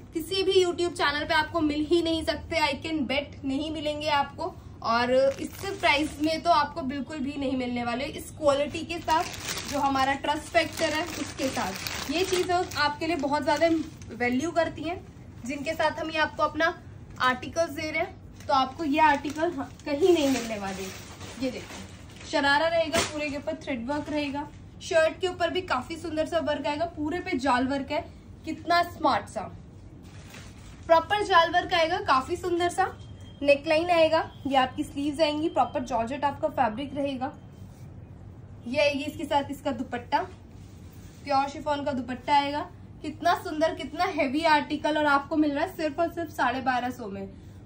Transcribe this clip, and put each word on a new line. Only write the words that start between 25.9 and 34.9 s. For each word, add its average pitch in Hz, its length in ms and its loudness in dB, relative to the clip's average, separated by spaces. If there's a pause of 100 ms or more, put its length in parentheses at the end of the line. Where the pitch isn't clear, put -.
सुंदर 311 300 -2
सा 339 140 0
work 285 260 -2
आएगा, 294 200 -2
पूरे 330 340 -4
पे 359 180 -4
जाल 254 280 2
work 277 240 -2
है, 302 100 -2 (440)
कितना 330 380 2
smart 311 460 0
सा - 120 -8 (1500)
Proper 330 380 6
जाल 339 260 6
work 370 240 2
आएगा, 330 240 4
काफी 302 380 2
सुंदर 349 320 0
सा 370 160 2 (580)
नेकलाइन 311 480 4
आएगा। 320 300 6 (260)
ये 269 100 2
आपकी 262 280 2
sleeves 285 360 -2